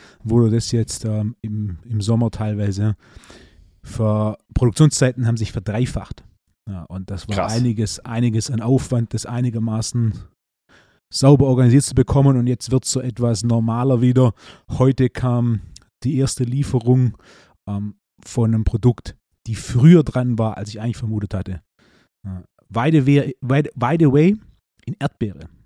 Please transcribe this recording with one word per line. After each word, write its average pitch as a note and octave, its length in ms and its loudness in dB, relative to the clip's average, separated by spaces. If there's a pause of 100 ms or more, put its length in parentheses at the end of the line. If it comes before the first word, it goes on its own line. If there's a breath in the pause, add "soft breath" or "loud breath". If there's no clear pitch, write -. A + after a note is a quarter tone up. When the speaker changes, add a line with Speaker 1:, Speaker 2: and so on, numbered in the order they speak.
(240 soft breath)
Speaker 1:
wurde A2+ 280 4
das A2+ 220 -2
jetzt, A2+ 320 -4
ähm, G#2+ 360 -4
im, G#2+ 360 -6 (100)
im A2 140 -4
Sommer A2+ 300 0
teilweise G#2 680 -2 (840 loud breath)
ver-, G#2+ 560 -2 (160)
Produktionszeiten B2+ 720 2
haben A2+ 120 0
sich A2 160 -6
verdreifacht. G#2+ 720 -6 (440)
Ja, F#2 200 -10
und F#2 220 -10
das F#2+ 180 -10
war G#2 60 -4
Speaker 2:
Krass. G2 200 -2
Speaker 1:
einiges, A2+ 480 -2
einiges A#2 480 -2
an A2+ 80 -2
Aufwand, A#2 540 0
das A2+ 120 -6
einigermaßen A2+ 880 -2 (1000 soft breath)
sauber C#3 320 4
organisiert B2+ 400 4
zu - 100 -8
bekommen C#3 400 4
und B2 120 0
jetzt A#2+ 240 -4
wird's C3 200 -2
so C3+ 80 -4
etwas A#2 460 -2
normaler A#2 560 0
wieder. B2 320 4 (360 loud breath)
Heute C3 400 2
kam A#2+ 520 -2 (420)
die B2+ 140 -2
erste C3 260 -2
Lieferung, B2+ 720 0 (520 soft breath)
ähm, G2+ 280 -8 (280)
von A2+ 300 0
einem A2 100 0
Produkt, - 520 0 (320)
die A2 80 -4
früher D3 480 6
dran B2 340 -2
war, A2 200 -2
als G#2+ 120 -10
ich G#2 100 -14
eigentlich A2+ 180 -6
vermutet G#2+ 360 -6
hatte. F#2 280 -8 (600 soft breath)
Ja, F#2 200 -12 (260)
by A#2 220 -2
the C#3+ 160 4
way, C#3+ 340 2
by C#3 220 0
the, - 120 -8
by C#3 240 -2
the D3+ 120 6
way, E3 260 4 (480)
in - 140 -8
Erdbeere. G#2 480 -8 (180)